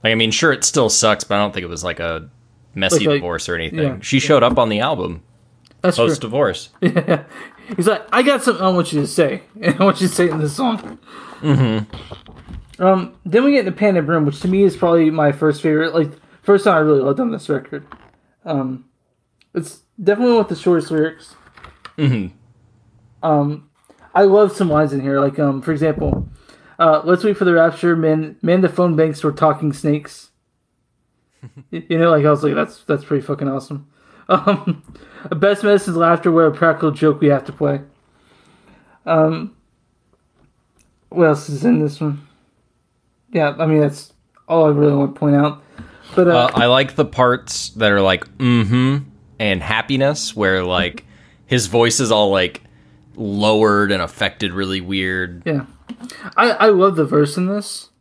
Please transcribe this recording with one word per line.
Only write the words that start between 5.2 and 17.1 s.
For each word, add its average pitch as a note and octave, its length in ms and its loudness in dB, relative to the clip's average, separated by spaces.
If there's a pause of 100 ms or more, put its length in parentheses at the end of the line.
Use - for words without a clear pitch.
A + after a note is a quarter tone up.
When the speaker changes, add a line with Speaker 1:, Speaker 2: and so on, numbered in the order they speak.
Speaker 2:
That's F3+ 160 0
true. A#2+ 120 2
Speaker 1:
post-divorce. C3 640 -4
Speaker 2:
<laughs> - 80 -14
Yeah. E3+ 400 -2 (540)
He's F3+ 100 -2
like, G3+ 160 -2 (100)
"I B3 100 2
got C#4 200 0
something F#3 200 -2
I F#3+ 80 2
want F3 220 -2
you D3+ 80 -2
to C#3+ 60 -2
say, C#3+ 440 -2
<laughs> - 120 -20
and E3 180 -2
I F#3+ 40 2
want G3 180 2
you F#3 60 0
to F3 60 -6
say F3+ 120 0
it D#3+ 60 0
in D#3 60 -4
this D3 160 -4
song." A#2 440 -6 (420)
Speaker 1:
Mm-hmm. - 1400 -6
Speaker 2:
Um, F#3 300 2 (100)
then G3+ 200 0
we C#4+ 80 4
get C4+ 80 2
into F#3+ 120 -4
Panda G3 300 0
Broom, D#3 240 0
which C#3+ 140 -4
to F#3 80 -4
me F#3+ 160 2
is F#3 120 2
probably E3+ 340 2
my D3+ 220 0
first D3+ 300 -2
favorite, D#3+ 320 0
like, D#3 160 0 (320)
first G3+ 220 2
song G3 100 4
I D#3+ 60 2
really D3+ 200 4
loved C#3 200 -2